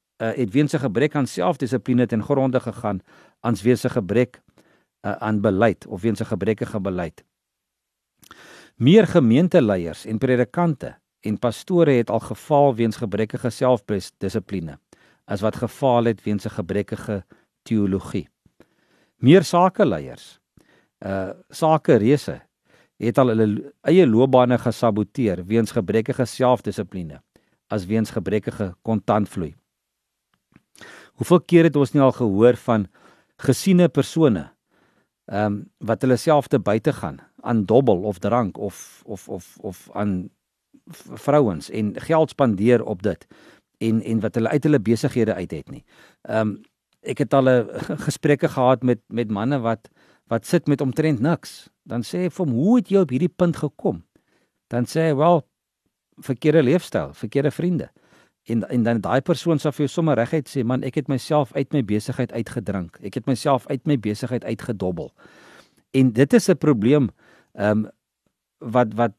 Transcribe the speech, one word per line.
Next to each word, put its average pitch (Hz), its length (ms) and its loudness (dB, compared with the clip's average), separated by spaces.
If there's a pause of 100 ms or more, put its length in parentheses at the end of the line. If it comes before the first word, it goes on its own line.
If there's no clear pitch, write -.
(180)
eh, 113 140 -4
het 113 200 -4
weens 139 220 0
'n 160 60 0
gebrek 123 360 -2
aan 139 120 -2
selfdissipline 131 760 0
ten 110 180 -2
gronde 131 360 0
gegaan, 104 420 -6 (380)
as 113 220 -2
weens 117 220 2
'n 127 60 0
gebrek, 110 520 -2 (600)
eh, 101 100 -6
aan 107 300 -4
beleid 104 460 0
of 90 140 -12
weens 110 200 -2
'n - 40 -6
gebrekkige 107 540 -4
beleid. 92 440 -6 (1500)
Meer 175 320 6
gemeenteleiers 117 1000 2
en 110 120 -6
predikante 127 800 0 (240)
en 107 200 -6
pastore 156 520 0
het 120 180 2
al 110 100 0
gefaal 143 560 2
weens 113 200 0
gebrekkige 110 540 -4
selfdissipline, 98 1300 -4 (460)
as 101 160 -8
wat 107 140 -2
gefaal 120 480 0
het 113 200 -2
weens 104 220 -4
'n 110 40 -6
gebrekkige 101 720 -6 (400)
teologie. 98 640 -4 (960)
Meer 160 200 8
sakeleiers, 147 960 0 (600)
eh, 95 300 -6 (200)
sakereëse 139 920 2 (560)
het 117 200 -2
al 131 140 4
hulle 110 160 2
lo-, - 220 -4 (180)
eie 175 200 6
loopbane 123 520 4
gesaboteer 107 880 -2
weens 110 240 0
gebrekkige 110 560 -2
selfdissipline, 101 920 -4 (500)
as 98 160 -6
weens 110 240 -2
gebrekkige 98 640 -4 (100)
kontantvloei. 101 720 -2 (1700)
Hoeveel 170 220 4
keer 165 280 6
het 143 100 0
ons 135 140 0
nie 143 100 4
al 127 80 6
gehoor 113 540 4
van 107 220 0 (580)
gesiene 175 420 4
persone, 135 600 0 (840)
ehm, 101 300 -2 (180)
wat 110 240 -4
hulle 127 140 4
self 147 340 2
te 135 80 2
buite 110 340 -2
gaan 73 280 -10 (220)
aan 113 220 -2
dobbel 110 380 4
of 104 160 -6
drank 104 380 -2
of, - 480 -12
of, - 240 -14
of, - 320 -16
of - 320 -14
aan 95 360 -4 (580)
v-, - 320 -20
vrouens 131 500 0
en 107 260 -4
geld 160 400 0
spandeer 113 480 2
op 101 200 -8
dit 95 240 -4 (500)
en, 113 260 0
en 113 160 -2
wat 101 160 -4
hulle 113 140 0
uit 143 140 -2
hulle 151 160 4
besighede 110 540 0
uit 87 180 -8
het 76 200 -12
nie. - 120 -18 (440)
Ehm, 107 280 -2 (480)
ek 131 140 -8
het 135 160 -4
al 131 160 4
'n 123 180 4 (200)
<laughs> 160 200 -6
gesprekke 143 400 0
gehad 127 360 2
met, 123 240 2
met 113 240 -6
manne 120 280 -2
wat, 113 300 -6 (380)
wat 117 180 -4
sit - 220 0
met 147 140 0
omtrent 143 380 -2
niks. - 500 -4 (140)
Dan 117 200 -6
sê 180 240 -6
ek - 80 -10
vir 185 100 -4
hom, 135 100 -2
"Hoe 180 220 2
het 226 120 -2
jy 196 140 2
op 143 60 -4
hierdie 139 260 -2
punt 175 220 0
gekom?" 139 460 -6 (640)
Dan 120 180 -2
sê 160 240 -2
hy, 147 60 0
"Wel, 156 280 4 (800)
verkeerde 151 420 2
leefstyl, 123 500 -2
verkeerde 139 380 -4
vriende." 165 380 -4 (540)
En, 113 260 -4
en 123 140 0
dan 113 180 0
daai 104 200 0
persoon 160 380 -2
sal 151 120 -2
vir 147 140 -4
jou 135 60 -4
sommer 160 240 0
reguit 127 340 -2
sê, 131 140 -4
"Man, 123 200 -2
ek 131 120 -8
het 147 120 -6
myself 147 460 -2
uit 139 200 -6
my 143 100 0
besigheid 107 480 -4
uitgedrink. 98 720 -8
Ek 101 120 -14
het 117 120 -8
myself 135 420 -2
uit 139 180 -6
my 147 140 0
besigheid 107 440 -6
uitgedobbel." 92 680 -6 (800)
En 131 200 4
dit 131 220 2
is 226 160 4
'n 170 80 4
probleem, 131 520 2 (440)
ehm, 107 320 0 (720)
wat, 117 360 0
wat, 110 260 0